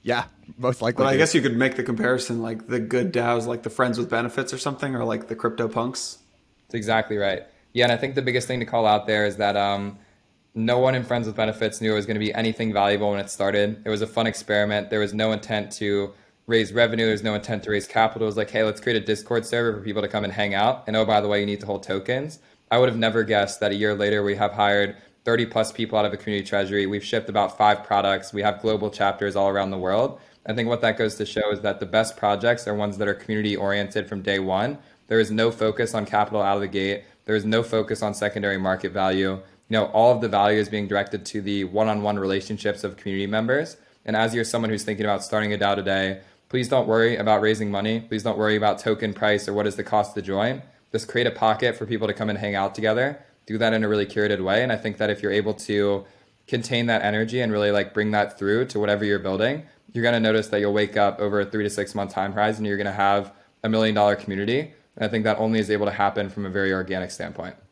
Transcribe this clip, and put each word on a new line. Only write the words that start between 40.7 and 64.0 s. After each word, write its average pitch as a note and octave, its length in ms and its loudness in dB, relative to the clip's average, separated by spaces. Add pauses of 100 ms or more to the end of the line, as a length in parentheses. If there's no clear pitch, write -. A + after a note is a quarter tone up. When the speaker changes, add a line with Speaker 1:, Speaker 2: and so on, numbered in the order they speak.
Speaker 3:
directed G2 360 -2
to G#2+ 160 -6
the G2 240 -2
one-on-one G#2 540 0
relationships G2 680 -2
of G2 140 -8
community G2 280 -4
members. A#2+ 520 -2 (260)
And G#2+ 100 -2
as A2+ 200 2
you're A2+ 100 0
someone A2+ 260 -2
who's G#2 140 -4
thinking G#2+ 220 -2
about G2 180 0
starting G#2+ 300 -2
a G2 40 -4
dao G2+ 160 2
today, F#2+ 460 -2 (300)
please B2 180 -2
don't B2 180 2
worry A2+ 300 4
about G#2+ 240 4
raising G#2+ 300 2
money. G#2+ 300 -2
Please G#2+ 220 -6
don't A2 140 -2
worry G#2+ 200 2
about G#2 220 2
token G#2 360 -2
price G#2 340 2
or G2+ 60 -4
what G#2 120 0
is G2 100 -2
the G#2+ 60 -6
cost G2+ 340 0
to G2+ 60 -4
join. G#2 380 -2 (320)
Just - 160 -4
create A#2+ 180 2
a A2+ 40 4
pocket A2 460 2
for A2 100 -8
people A2 200 -2
to G#2+ 60 -2
come G#2+ 160 -4
and G2+ 100 -4
hang G2+ 160 -4
out G2 200 -2
together. A#2+ 440 0 (280)
Do A2 100 -4
that A2+ 160 2
in A2 100 2
a G#2+ 60 0
really G#2 160 2
curated G#2 400 0
way. G2+ 180 2
And B2+ 80 0
I A2 60 0
think G#2+ 220 -6
that G#2+ 100 0
if G2+ 140 -2
you're G2 100 0
able G#2 220 0
to G2+ 500 0 (420)
contain A#2+ 400 -2
that A2+ 160 2
energy A2 380 0
and A2+ 100 0
really, G#2 200 2
like, G2+ 240 0
bring G#2+ 160 0
that G#2 280 0
through G#2+ 280 2
to A2 120 -6
whatever G#2 260 0
you're G2+ 140 2
building, G#2+ 440 -2 (320)
you're A#2 100 -2
gonna A#2 160 4
notice A2 280 2
that G#2 120 0
you'll G2+ 140 2
wake G#2 240 2
up G2+ 220 2
over G#2 200 0
a G2 60 -2
three G#2+ 180 -2
to G2+ 60 0
six G2+ 240 -4
month G2+ 180 -4
time G2 200 -4
horizon. G#2+ 340 0
You're G2+ 100 -2
gonna G2+ 160 -4
have G2+ 400 2 (300)
a A2+ 80 -2
million A2 240 2
dollar G#2 200 6